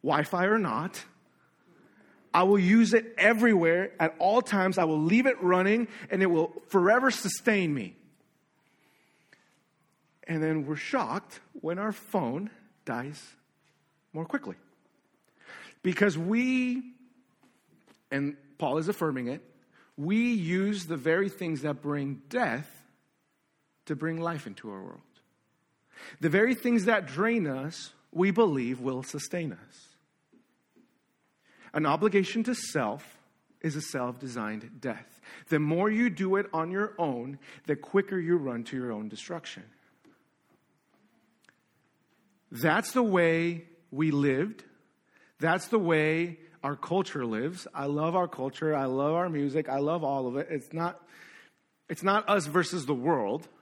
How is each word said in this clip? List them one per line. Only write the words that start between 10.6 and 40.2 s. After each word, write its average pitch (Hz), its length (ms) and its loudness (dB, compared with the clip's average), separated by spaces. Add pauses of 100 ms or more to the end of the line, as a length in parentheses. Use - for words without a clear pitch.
we're 147 120 -4
shocked 175 640 -4 (200)
when 175 180 -4
our 208 140 -2
phone 175 580 -4 (340)
dies 135 360 -8 (920)
more 156 120 -8
quickly. 131 300 -8 (1300)
Because 185 340 2
we, 247 680 0 (1300)
and 143 260 -4 (220)
Paul 147 200 0
is 160 100 -2
affirming 143 400 -2
it, 135 140 -8 (540)
we 214 360 2
use 190 540 0
the 160 100 -4
very 160 320 2
things 165 340 -4
that 147 200 -4
bring 143 460 -4
death 151 400 -4 (1160)
to 151 100 -4
bring 160 240 -4
life 165 260 -4
into 107 240 -14
our 95 120 -12
world. 90 180 -16 (1200)
The 165 80 2
very 214 260 4
things 233 300 2
that 202 220 2
drain 190 400 0
us, 139 460 -8 (200)
we 190 180 2
believe 139 500 2
will 127 220 -4
sustain 151 500 -6
us. - 340 -20 (1900)
An 156 120 0
obligation 190 580 2
to 247 100 -2
self 131 640 -4 (420)
is 156 160 -4
a 151 60 -6
self-designed 120 960 -8
death. - 400 -10 (280)
The 160 100 2
more 165 320 2
you 226 180 2
do 190 280 0
it 202 160 0
on 160 180 -2
your 202 280 -2
own, 135 400 -2 (280)
the 147 100 0
quicker 190 420 0
you 170 180 2
run 123 280 -4
to 135 120 -10
your 123 160 -4
own 107 160 -8
destruction. 131 560 -12 (2750)